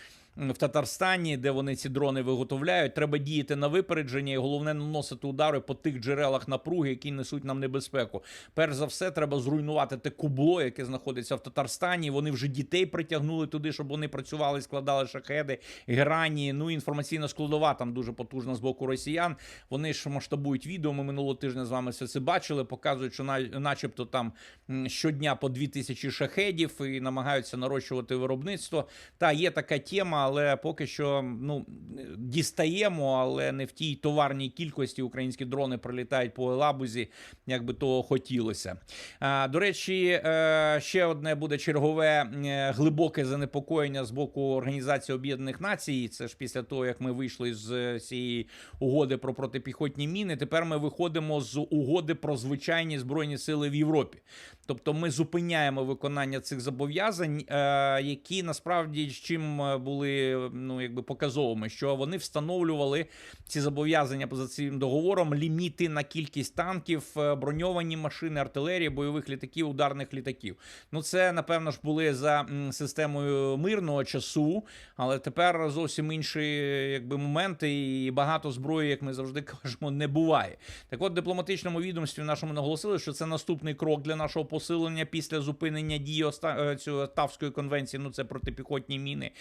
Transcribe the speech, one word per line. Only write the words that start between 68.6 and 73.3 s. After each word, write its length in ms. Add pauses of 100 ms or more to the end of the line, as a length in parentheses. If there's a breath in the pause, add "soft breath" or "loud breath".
бойових 400
літаків, 400
ударних 460
літаків. 420 (360 loud breath)
Ну, 100
це, 300
напевно 380
ж, 120
були 320
за, 260
м, 320
системою 840